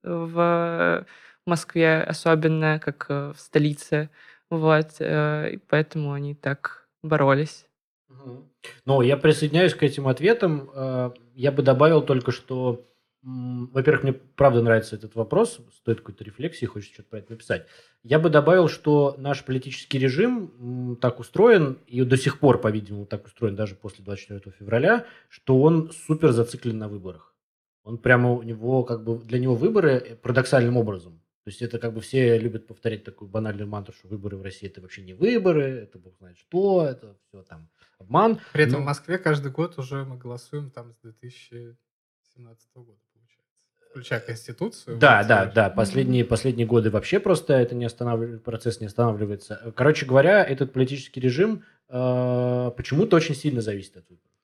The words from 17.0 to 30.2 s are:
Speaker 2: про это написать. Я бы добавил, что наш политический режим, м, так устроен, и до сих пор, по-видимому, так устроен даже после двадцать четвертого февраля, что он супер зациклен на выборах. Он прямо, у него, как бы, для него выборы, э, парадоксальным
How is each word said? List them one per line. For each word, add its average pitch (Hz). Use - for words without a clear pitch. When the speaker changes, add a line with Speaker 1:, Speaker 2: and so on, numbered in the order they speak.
Speaker 2:
про 107
это 101
написать. 110
Я 143
бы 165
добавил, 156
что 143
наш 139
политический 131
режим, 180
м, 123
так 123
устроен, 175
и 123
до 123
сих -
пор, 131
по-видимому, 104
так 101
устроен 104
даже 98
после 98
двадцать 98
четвертого 98
февраля, 139
что 131
он 160
супер 156
зациклен 117
на 107
выборах. 92
Он 113
прямо, 123
у 120
него, 117
как 113
бы, 117
для 117
него 127
выборы, 170
э, -
парадоксальным 123